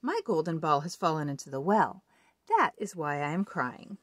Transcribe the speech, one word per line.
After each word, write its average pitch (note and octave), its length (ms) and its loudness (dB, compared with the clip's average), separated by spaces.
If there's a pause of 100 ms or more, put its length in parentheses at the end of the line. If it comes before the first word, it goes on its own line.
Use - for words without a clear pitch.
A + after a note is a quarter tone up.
My F4+ 220 -2
golden E3 360 0
ball D3+ 220 4
has E3+ 140 -8
fallen D#3 320 0
into C#3 220 -6
the C3+ 100 -6
well. E3 440 2 (440)
That G#4+ 300 4
is G3+ 180 -8
why D3+ 200 -2
I C#3+ 160 -2
am F3 120 0
crying. D#3+ 600 -4